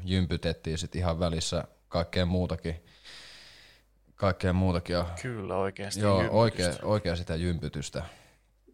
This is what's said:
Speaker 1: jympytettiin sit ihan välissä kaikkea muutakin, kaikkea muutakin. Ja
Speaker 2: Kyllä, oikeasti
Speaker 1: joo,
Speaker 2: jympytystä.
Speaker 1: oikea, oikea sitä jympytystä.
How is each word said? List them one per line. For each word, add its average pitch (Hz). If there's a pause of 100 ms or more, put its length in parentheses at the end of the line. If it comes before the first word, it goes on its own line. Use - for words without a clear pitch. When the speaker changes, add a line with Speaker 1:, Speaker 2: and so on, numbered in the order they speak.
Speaker 1:
jympytettiin 85
sit 85
ihan 85
välissä 85 (240)
kaikkea 90
muutakin, 85 (1300)
kaikkea 92
muutakin. 90
Ja 87 (160)
Speaker 2:
Kyllä, 101
oikeasti 98
Speaker 1:
joo, 98
Speaker 2:
jympytystä. 104
Speaker 1:
oikea, 92 (100)
oikea 95
sitä 85
jympytystä. 78 (720)